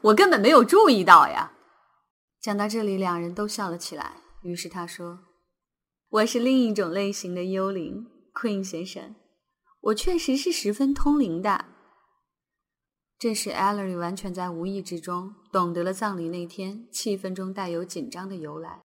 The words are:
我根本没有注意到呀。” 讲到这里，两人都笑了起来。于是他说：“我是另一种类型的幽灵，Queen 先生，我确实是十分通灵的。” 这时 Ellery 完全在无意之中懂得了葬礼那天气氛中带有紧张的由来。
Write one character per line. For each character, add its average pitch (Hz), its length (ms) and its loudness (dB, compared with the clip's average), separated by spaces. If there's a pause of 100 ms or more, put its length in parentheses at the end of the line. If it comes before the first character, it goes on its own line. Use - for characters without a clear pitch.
我 214 120 6
根 381 140 8
本 294 100 6
没 214 120 6
有 269 120 10
注 381 280 8
意 202 120 4
到 170 260 10
呀。” - 260 -6 (840)
讲 208 160 -6
到 208 120 -2
这 220 160 -2
里， 196 120 0
两 180 240 -2
人 175 140 -6
都 208 140 -4
笑 202 200 -8
了 170 80 -8
起 165 200 -14
来。 - 260 -12 (200)
于 175 120 -8
是 175 140 -10
他 175 180 -10
说 175 320 -14 (920)
：“我 214 160 2
是 233 140 -2
另 262 220 2
一 226 120 2
种 196 160 -2
类 196 220 -4
型 180 240 -10
的 180 80 -6
幽 190 300 -4
灵， 196 340 -10 (260)
Queen 202 300 -4
先 185 240 -10
生， - 300 -16 (640)
我 214 140 0
确 349 220 0
实 277 200 0
是 330 160 -2
十 208 200 -2
分 269 220 0
通 294 240 4
灵 180 240 0
的。” 202 220 -2 (1500)
这 226 160 -2
时 208 160 -6
Ellery 196 480 -4
完 175 160 -6
全 190 180 -10
在 180 180 -8
无 170 140 -8
意 196 160 -6
之 175 200 -10
中 180 340 -10 (160)
懂 175 220 0
得 170 100 -4
了 185 100 -4
葬 196 240 -6
礼 165 120 -8
那 175 180 -8
天 202 460 -14
气 196 260 -6
氛 190 160 -8
中 190 180 -10
带 185 180 -8
有 170 140 -6
紧 175 240 -12
张 185 200 -14
的 190 80 -12
由 156 240 -12
来。 170 220 -18 (120)